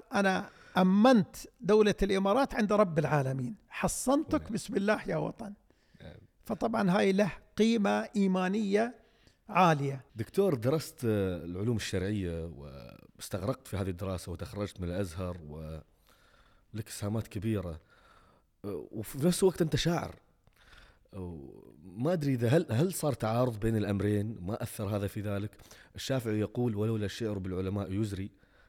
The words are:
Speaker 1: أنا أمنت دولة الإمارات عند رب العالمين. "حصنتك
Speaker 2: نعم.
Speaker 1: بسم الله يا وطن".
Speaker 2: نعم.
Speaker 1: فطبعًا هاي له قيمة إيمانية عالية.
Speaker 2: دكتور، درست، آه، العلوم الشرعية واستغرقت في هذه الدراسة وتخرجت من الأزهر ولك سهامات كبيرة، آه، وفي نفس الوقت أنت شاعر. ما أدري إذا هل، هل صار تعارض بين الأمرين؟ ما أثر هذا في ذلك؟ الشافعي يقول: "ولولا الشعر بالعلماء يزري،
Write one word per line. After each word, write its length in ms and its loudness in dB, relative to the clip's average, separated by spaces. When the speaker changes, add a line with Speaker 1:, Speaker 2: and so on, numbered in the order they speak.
Speaker 1:
أنا 340 2
أمنت 580 8
دولة 420 6
الإمارات 520 2
عند 180 0
رب 260 4
العالمين. 560 0
"حصنتك 720 0
Speaker 2:
نعم. 100 -10
Speaker 1:
بسم 240 -6
الله 320 0
يا 80 -2
وطن". 360 -6
Speaker 2:
نعم. 140 -16
Speaker 1:
فطبعًا 460 0
هاي 220 4
له 200 2
قيمة 600 2
إيمانية 800 2
عالية. 560 2
Speaker 2:
دكتور، 380 2
درست، 500 -2
آه، 400 0
العلوم 320 -2
الشرعية 680 -2
واستغرقت 1200 -8
في 80 -6
هذه 140 -2
الدراسة 420 -6
وتخرجت 480 -8
من 80 -4
الأزهر 500 -4
ولك 1400 -14
سهامات 400 -4
كبيرة، 520 -4
آه، 260 -8
وفي 360 -4
نفس 160 4
الوقت 200 2
أنت 140 2
شاعر. 400 -2
ما 300 -4
أدري 220 0
إذا 140 2
هل، 220 6
هل 220 2
صار 200 -2
تعارض 480 0
بين 160 0
الأمرين؟ 640 0
ما 220 -4
أثر 340 -4
هذا 100 -2
في 140 -6
ذلك؟ 300 -4
الشافعي 460 -2
يقول: 360 -2
"ولولا 300 0
الشعر 320 -4
بالعلماء 540 -2
يزري، 380 -2